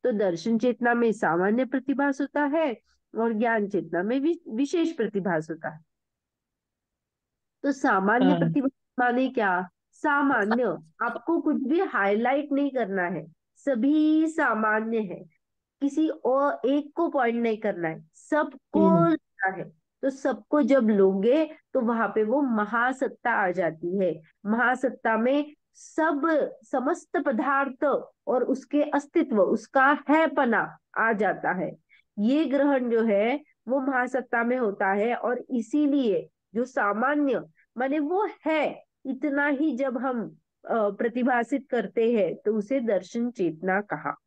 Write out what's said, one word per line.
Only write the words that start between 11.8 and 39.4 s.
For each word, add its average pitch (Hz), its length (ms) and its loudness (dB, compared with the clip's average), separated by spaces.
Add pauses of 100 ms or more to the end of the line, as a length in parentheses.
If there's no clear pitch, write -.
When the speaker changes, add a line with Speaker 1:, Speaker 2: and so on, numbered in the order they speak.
Speaker 1:
highlight 240 720 0
नहीं 277 180 0
करना 196 320 -2
है, 175 240 -4 (300)
सभी 311 680 2
सामान्य 226 720 0
है, 180 260 -8 (560)
किसी 294 280 0
और 269 560 0
एक 285 300 0
को 339 140 0
point 233 340 0
नहीं 220 160 0
करना 175 300 -4
है, 160 260 -10
सबको 302 720 0
Speaker 2:
हम्म। 330 240 6
Speaker 1:
लेना - 460 -4
है। 165 80 -10 (380)
तो 269 80 0
सबको 285 520 -2
जब 262 200 4
लोगे 214 680 4 (220)
तो 262 80 0
वहां 226 280 0
पे 220 140 0
वो 254 200 0
महासत्ता 240 880 -2
आ 214 200 0
जाती 175 480 -4
है। 170 240 -2 (240)
महासत्ता 233 720 0
में 285 380 0 (200)
सब, 311 760 0 (120)
समस्त 285 540 -4
पदार्थ 277 680 0 (420)
और 247 180 0
उसके 285 380 -2
अस्तित्व, 285 600 0
उसका 269 560 2 (100)
हैपना 277 680 2 (200)
आ 226 140 2
जाता 185 400 -2
है। 185 240 -6 (420)
ये 269 260 2
ग्रहण 269 460 2
जो 226 120 2
है 226 380 2 (280)
वो 269 120 0
महासत्ता 254 640 -2
में 247 140 0
होता 202 340 0
है 208 220 0
और 247 240 -2 (120)
इसीलिए 247 800 0 (260)
जो 233 100 -2
सामान्य 247 800 0 (340)
माने 269 200 -2
वो 349 300 -2 (180)
है, 311 380 -2 (220)
इतना 277 400 -2